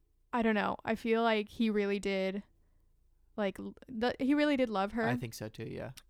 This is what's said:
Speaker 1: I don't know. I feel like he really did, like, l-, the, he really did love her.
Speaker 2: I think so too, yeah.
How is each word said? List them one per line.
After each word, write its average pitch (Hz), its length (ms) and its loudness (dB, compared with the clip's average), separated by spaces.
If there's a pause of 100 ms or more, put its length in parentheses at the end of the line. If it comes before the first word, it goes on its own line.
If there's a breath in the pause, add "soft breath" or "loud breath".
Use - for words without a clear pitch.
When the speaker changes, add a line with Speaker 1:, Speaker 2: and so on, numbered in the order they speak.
(340)
Speaker 1:
I 247 80 2
don't 220 140 4
know. 196 280 2
I 226 120 0
feel 226 280 2
like 214 260 2
he 226 200 0
really 202 300 0
did, 190 440 -2 (960)
like, - 220 -2
l-, 196 140 -10 (140)
the, 240 320 -2
he 262 140 2
really 294 240 4
did 254 120 2
love 202 240 -2
her. 226 140 0
Speaker 2:
I 240 80 2
think 123 180 -6
so 107 140 -8
too, 113 220 -10
yeah. 107 220 -8 (180)